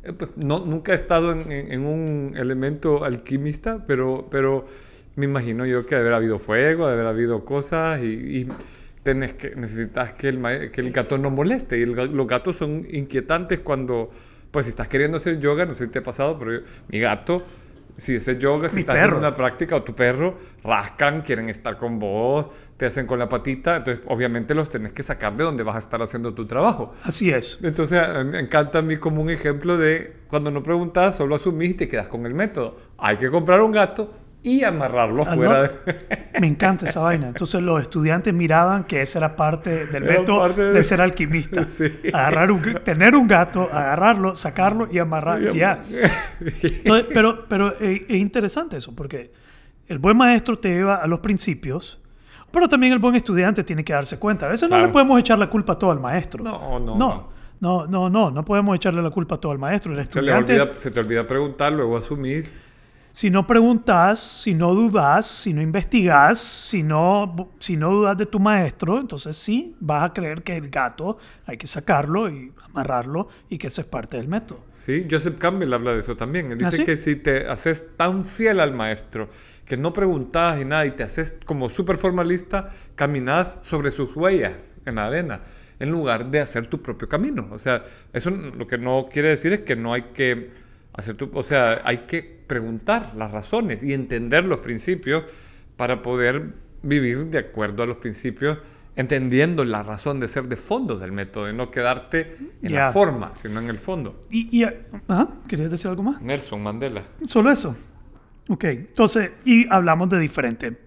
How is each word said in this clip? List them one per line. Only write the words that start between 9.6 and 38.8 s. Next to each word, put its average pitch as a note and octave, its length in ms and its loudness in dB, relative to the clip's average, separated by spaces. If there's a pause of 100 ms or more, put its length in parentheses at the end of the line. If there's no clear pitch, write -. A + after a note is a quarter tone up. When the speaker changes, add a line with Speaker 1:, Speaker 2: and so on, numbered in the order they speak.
Speaker 1:
que C#3 160 -4
el C3 80 -2
ma-, C3 340 -4
que C3 100 -6
el B2 100 -4
gato C3+ 260 -2
no C#3 140 -2
moleste. D3 480 -2
Y - 20 2
el A#2+ 140 0
ga-, B2+ 160 -2
los C3+ 160 0
gatos B2+ 300 -2
son D#3 340 -6
inquietantes D#3+ 720 -4
cuando, B2 480 -4 (420)
pues, C3+ 160 0
si - 20 -6
estás A2+ 180 -8
queriendo D3 300 0
hacer E3 220 -2
yoga, D3 260 2
no D#3 80 -8
sé B2 120 -6
si A2+ 60 -10
te C3 80 -4
ha - 40 -8
pasado, C#3 340 -2
pero A2+ 160 -6
yo, A#2 60 -6 (300)
mi G#2+ 100 -4
gato, A#2+ 440 0 (540)
si C3 180 -2
haces B2 240 -2
yoga, D3 300 2
si G3+ 60 -4
Speaker 2:
Mi F#3+ 60 0
Speaker 1:
estás D3 140 0
haciendo E3 220 4
Speaker 2:
perro. D3+ 100 2
Speaker 1:
una C3 80 0
práctica, B2+ 400 -2
o - 80 0
tu A#2 100 -10
perro, C3+ 440 2 (260)
rascan, B2+ 580 0
quieren A2+ 280 -4
estar G#2+ 260 -8
con A#2 240 -4
vos, A#2 460 0 (320)
te C3 80 -4
hacen B2 200 -2
con A#2+ 140 -2
la A#2+ 80 -2
patita, C3+ 480 -2
entonces A#2+ 320 -4
obviamente A#2+ 480 -2
los D3+ 140 0
tenés A2 240 -8
que - 100 -10
sacar G#2+ 320 -4
de D3 80 -2
donde C#3+ 200 -2
vas G#2+ 120 -4
a A2+ 40 -4
estar A2 220 -6
haciendo A#2 320 -6
tu A2 140 -8
trabajo. C3+ 460 0 (100)
Speaker 2:
Así F3 260 0
es. B2+ 320 -2
Speaker 1:
Entonces, D#3+ 400 0
a-, C3 220 -2
me D3 160 -4
encanta D3+ 400 2
a - 40 2
mí D#3+ 120 0
como D#3 260 -2
un D#3 80 -2
ejemplo D#3+ 480 0
de D#3+ 380 2 (140)
cuando D3 200 0
no C#3+ 140 -4
preguntas, F3 540 2
solo C#3+ 180 0
asumís E3 360 0
y - 20 -2
te - 160 -2
quedas G#2+ 180 -4
con A#2 180 -6
el A#2+ 80 -4
método. F3 440 -4 (200)
Hay G#2 200 2
que B2+ 120 0
comprar F3 300 6
un A3 140 6
gato G#3 400 0 (280)
y B3+ 220 2
amarrarlo B2+ 600 2
Speaker 2:
I D#3 40 0
Speaker 1:
afuera C3+ 360 6
Speaker 2:
love C#3 80 2 (140)
Speaker 1:
de - 540 -6
Speaker 2:
Me E3+ 80 6
encanta F3+ 400 2
esa E3 140 -2
vaina. D#3+ 260 2
Entonces E3+ 340 -4
los E3 200 2
estudiantes D#3+ 520 0
miraban E3+ 520 4